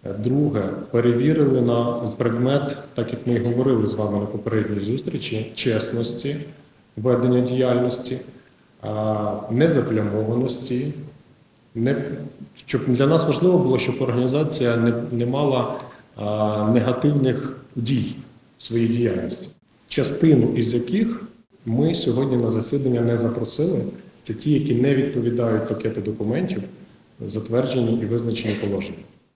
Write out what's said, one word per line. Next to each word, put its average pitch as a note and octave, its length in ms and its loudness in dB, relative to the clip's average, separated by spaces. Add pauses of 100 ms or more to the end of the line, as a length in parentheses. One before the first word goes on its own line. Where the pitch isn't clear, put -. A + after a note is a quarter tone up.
Е, G2 80 -6
друге, A2 560 0 (220)
перевірили B2+ 680 4
на A#2+ 220 2 (340)
предмет, C3 600 0 (160)
так A#2 200 -4
як - 140 -8
ми A#2+ 60 2
і A2+ 60 2
говорили A#2+ 480 2
з G2 60 -2
вами G#2 260 0
на G#2 60 -2
попередній G#2 540 -2
зустрічі, A2 760 -4
чесності A#2+ 800 -2 (640)
ведення B2 440 4
діяльності, B2 760 0 (640)
а, G#2+ 520 -2 (180)
незаплямованості. B2 1400 0 (840)
Не, A#2 200 0 (680)
щоб B2+ 220 0
для C3+ 200 4
нас D#3+ 200 4
важливо F3 300 4
було, B2+ 220 2
щоб - 220 -2
організація B2+ 760 0
не, A2+ 160 4 (180)
не A#2+ 140 0
мала, B2+ 500 0 (400)
а, G#2+ 580 0
негативних B2+ 840 2 (180)
дій A#2 400 -2 (420)
в - 60 -18
своїй A#2 240 0
діяльності. A2+ 600 -2 (400)
Частину C#3+ 680 4
із A2+ 180 0
яких G3+ 500 0 (420)
ми C#3 300 2
сьогодні B2+ 420 0
на A#2 120 2
засідання A#2+ 520 0
не A#2 160 2
запросили, A#2+ 640 0 (440)
це A2 100 -6
ті, D3+ 180 -2
які C3+ 240 2
не C3+ 200 4
відповідають A#2 720 0
пакети G#2+ 320 -4
документів, B2+ 640 -2 (640)
затверджені A2+ 760 0
і A2 40 -4
визначені A2+ 480 -2
положенням. G2 500 -4 (320)